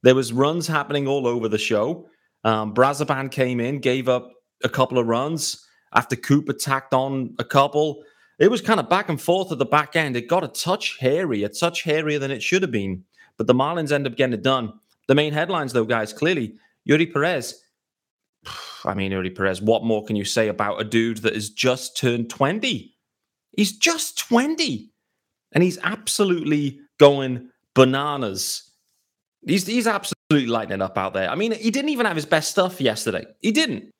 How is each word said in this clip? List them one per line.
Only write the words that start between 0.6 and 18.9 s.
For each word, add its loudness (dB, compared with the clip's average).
happening -2
all 0
over -2
the 0
show. -2
Um, 0
Brazoban 2
came 0
in, -4
gave 0
up 0
a 0
couple 2
of 2
runs -2
after 2
Cooper 2
tacked -4
on -2
a -6
couple. 2
It 8
was 0
kind 0
of -6
back 2
and -4
forth 0
at -8
the 2
back 0
end. 0
It -6
got 0
a -8
touch -6
hairy, 0
a -2
touch -4
hairier 0
than -4
it -6
should 0
have -4
been. -4
But -2
the 4
Marlins 0
end 0
up -6
getting 2
it -4
done. 0
The 6
main 2
headlines, -2
though, 2
guys, -2
clearly, -2
Eury 2
Perez, -2
<sighs> -18
I -4